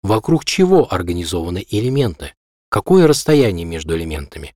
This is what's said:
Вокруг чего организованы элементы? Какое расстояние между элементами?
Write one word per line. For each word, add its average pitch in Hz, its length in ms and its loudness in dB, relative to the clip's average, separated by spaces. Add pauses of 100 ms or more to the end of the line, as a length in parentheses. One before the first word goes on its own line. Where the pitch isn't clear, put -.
Вокруг 110 420 0
чего 185 480 2
организованы 87 720 -4
элементы? 120 680 -2 (360)
Какое 180 380 4
расстояние 131 580 2
между 82 320 -6
элементами? 76 580 -10